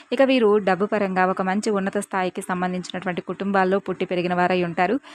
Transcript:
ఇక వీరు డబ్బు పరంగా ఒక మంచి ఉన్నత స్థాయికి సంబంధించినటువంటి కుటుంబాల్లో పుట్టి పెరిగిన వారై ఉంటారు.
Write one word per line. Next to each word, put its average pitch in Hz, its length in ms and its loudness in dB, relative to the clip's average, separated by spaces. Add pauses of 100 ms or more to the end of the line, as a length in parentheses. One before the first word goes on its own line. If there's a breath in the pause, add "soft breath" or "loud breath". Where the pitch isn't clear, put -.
(120)
ఇక 247 100 2
వీరు 240 360 4
డబ్బు 190 280 0
పరంగా 185 400 2
ఒక 190 160 0
మంచి 196 280 -2
ఉన్నత 196 280 -2
స్థాయికి 190 420 -4
సంబంధించినటువంటి 180 800 -4
కుటుంబాల్లో 190 580 0
పుట్టి 185 260 -4
పెరిగిన 180 300 -2
వారై 180 300 2
ఉంటారు. 180 360 0 (140 loud breath)